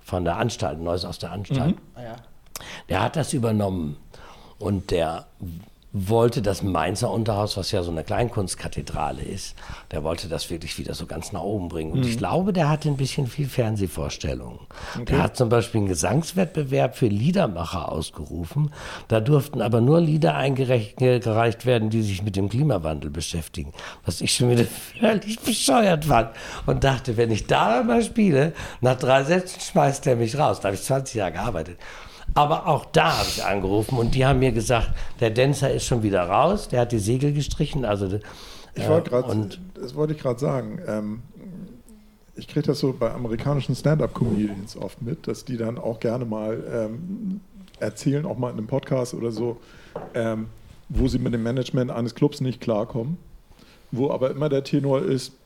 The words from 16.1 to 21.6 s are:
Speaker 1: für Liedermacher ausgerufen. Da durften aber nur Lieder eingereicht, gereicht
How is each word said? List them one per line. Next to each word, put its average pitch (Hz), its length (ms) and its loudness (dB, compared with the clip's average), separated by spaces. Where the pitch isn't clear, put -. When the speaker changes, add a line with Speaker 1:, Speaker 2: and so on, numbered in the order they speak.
Speaker 1:
für - 140 2
Liedermacher 101 840 0
ausgerufen. 80 800 -4
Da 113 120 4
durften 127 420 2
aber 113 180 4
nur 151 220 6
Lieder 156 320 4
eingereicht, 131 640 0
gereicht 117 680 4